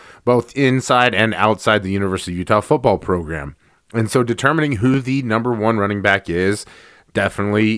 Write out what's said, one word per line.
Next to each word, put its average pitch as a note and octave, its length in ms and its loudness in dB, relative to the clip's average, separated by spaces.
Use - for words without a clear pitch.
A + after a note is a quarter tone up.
both B2 320 0
inside B2+ 560 2
and G#2+ 220 0
outside G#2 480 0
the F#2+ 80 -4
University G2 400 -4
of F2 80 -6
Utah G#2 220 0
football B2 360 2
program. D#2 580 -4
And A2+ 160 -2
so B2+ 140 2
determining C#3 540 0
who C3 220 2
the C3 220 -2
number A#2 320 -2
one A2 240 0
running G2+ 240 -2
back G2 260 2
is F#2 380 0
definitely G#2 640 0